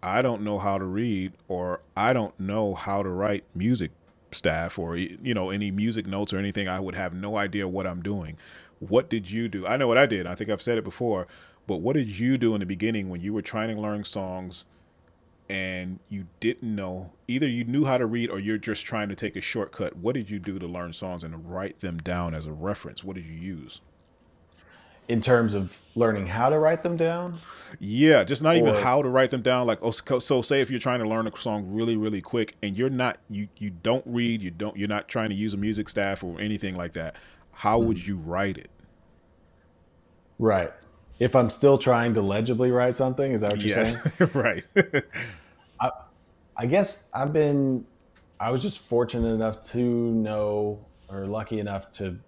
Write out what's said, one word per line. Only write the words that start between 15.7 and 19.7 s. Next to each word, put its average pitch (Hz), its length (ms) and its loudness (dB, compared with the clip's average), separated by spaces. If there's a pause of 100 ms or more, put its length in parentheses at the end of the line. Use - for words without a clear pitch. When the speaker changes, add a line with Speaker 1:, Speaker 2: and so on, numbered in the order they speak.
Speaker 1:
you 98 180 -8 (120)
didn't 110 360 -2
know, 92 380 -8 (140)
either 135 200 0
you 120 160 -2
knew 135 220 2
how 131 120 4
to 123 80 4
read 117 240 0
or 98 100 -4
you're 107 180 -2
just 107 280 -4
trying 107 240 -4
to 98 60 -6
take 107 200 -6
a 92 60 -6
shortcut? - 560 -4